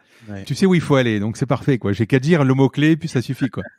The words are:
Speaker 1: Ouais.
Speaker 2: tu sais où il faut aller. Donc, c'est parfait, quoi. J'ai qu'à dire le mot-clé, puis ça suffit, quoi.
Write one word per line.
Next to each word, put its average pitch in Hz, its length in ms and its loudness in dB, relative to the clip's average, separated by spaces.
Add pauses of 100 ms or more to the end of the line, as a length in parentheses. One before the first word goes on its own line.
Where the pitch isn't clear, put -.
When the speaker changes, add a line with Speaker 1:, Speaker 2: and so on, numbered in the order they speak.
(300)
Speaker 1:
Ouais. 98 140 -14
Speaker 2:
tu 131 120 -8
sais 196 100 0
où 185 100 4
il 160 60 2
faut 147 140 0
aller. 120 240 2
Donc, 107 180 -4
c'est 123 80 -4
parfait, 127 320 0
quoi. 101 160 -2
J'ai 107 140 -2
qu'à 135 120 2
dire 151 240 2
le 131 100 4
mot-clé, 143 440 2
puis 156 120 -10
ça 123 120 -2
suffit, 139 280 -4
quoi. - 140 -10 (160)